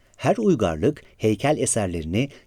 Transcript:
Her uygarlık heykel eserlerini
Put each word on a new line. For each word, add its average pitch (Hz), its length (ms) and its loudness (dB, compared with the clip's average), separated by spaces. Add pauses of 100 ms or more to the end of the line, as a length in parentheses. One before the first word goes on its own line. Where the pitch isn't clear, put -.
(160)
Her 160 200 0
uygarlık 127 680 0 (140)
heykel 113 420 0
eserlerini 95 720 -2 (180)